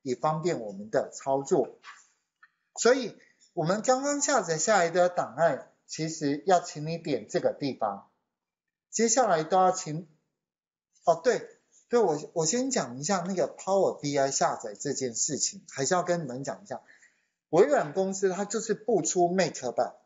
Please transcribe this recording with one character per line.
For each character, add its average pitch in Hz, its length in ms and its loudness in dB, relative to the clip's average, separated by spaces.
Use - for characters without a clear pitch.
以 131 140 -4
方 156 260 -2
便 156 200 -2
我 104 120 -10
们 104 180 -14
的 131 200 -2
操 139 320 -2
作。 139 360 0
所 240 200 4
以 240 200 -6
我 170 100 -4
们 190 200 0
刚 254 200 2
刚 285 200 -2
下 285 180 2
载 165 160 -4
下 202 220 2
来 170 100 4
的 175 220 2
档 135 260 -4
案， 151 340 0
其 160 220 -6
实 147 380 -4
要 185 120 6
请 156 280 -6
你 165 100 -4
点 139 320 -4
这 170 120 -2
个 117 120 0
地 139 220 -4
方。 101 360 -6
接 226 180 0
下 254 180 4
来 165 180 2
都 185 140 2
要 185 120 6
请， 160 380 -6
哦， 165 180 4
对， 247 380 0
对， 240 100 4
我， 165 180 2
我 160 140 0
先 247 240 0
讲 135 280 -2
一 143 60 -10
下 196 220 0
那 196 80 -4
个 160 200 -2
Power 185 460 0
B 143 180 -2
I 139 120 2
下 135 260 0
载 104 180 -10
这 135 200 -4
件 123 200 -4
事 - 220 -2
情， - 320 -4
还 139 160 -4
是 156 80 0
要 180 100 2
跟 175 200 0
你 - 40 -8
们 127 160 -8
讲 135 200 -8
一 - 40 -20
下。 120 140 -10
微 180 180 6
软 208 260 2
公 190 220 -2
司 190 160 0
它 190 160 -4
就 220 140 -4
是 - 120 -4
不 202 300 0
出 170 260 2
Mac 180 320 0
版 113 300 -2